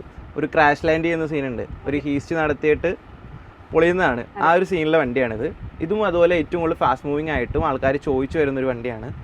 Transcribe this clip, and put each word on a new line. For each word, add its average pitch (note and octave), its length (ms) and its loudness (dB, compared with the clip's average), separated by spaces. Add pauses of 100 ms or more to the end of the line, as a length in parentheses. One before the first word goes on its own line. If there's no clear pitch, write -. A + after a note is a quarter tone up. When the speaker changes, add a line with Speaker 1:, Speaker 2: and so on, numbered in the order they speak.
(400)
Speaker 1:
ഒരു D3+ 140 -2
ക്രാഷ് D3 340 4
ലാൻഡ് D#3+ 200 2
ചെയ്യുന്ന E3 240 0
സീനുണ്ട്. C3+ 340 -4 (220)
ഒരു C#3 180 0
ഹീസ്റ്റ് C#3+ 360 -4
നടത്തിയിട്ട് D3+ 500 0 (840)
പൊളിയുന്നതാണ്. E3 500 4 (200)
ആ D3+ 60 4
Speaker 2:
അതെ. E3+ 80 6
Speaker 1:
ഒരു F#3 140 0
സീനിലെ D#3+ 320 2
വണ്ടിയാണിത്. A#2+ 440 0 (380)
ഇതും G3+ 140 0 (100)
അതുപോലെ E3+ 320 4
ഏറ്റവും E3+ 220 -4
കൂടുതൽ E3 200 -2
ഫാസ്റ്റ് C3 260 0
മൂവിങ് D3+ 260 -2
ആയിട്ടും C3 340 -2
ആൾക്കാർ C3+ 260 0 (120)
ചോദിച്ചു C3+ 340 -2
വരുന്നൊരു C3+ 300 0
വണ്ടിയാണ്. A#2 360 -6 (160)